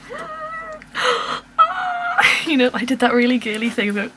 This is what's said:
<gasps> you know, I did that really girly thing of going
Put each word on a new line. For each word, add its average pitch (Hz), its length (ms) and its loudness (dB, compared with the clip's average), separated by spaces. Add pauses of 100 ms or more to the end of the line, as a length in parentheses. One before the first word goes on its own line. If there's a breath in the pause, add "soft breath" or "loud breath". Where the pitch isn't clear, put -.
<gasps> 640 2500 -2
you 320 100 2
know, 254 180 6
I 208 100 -4
did 254 160 0
that 240 140 4
really 247 240 4
girly 220 320 -2
thing 208 200 0
of 202 40 0
going 202 220 -4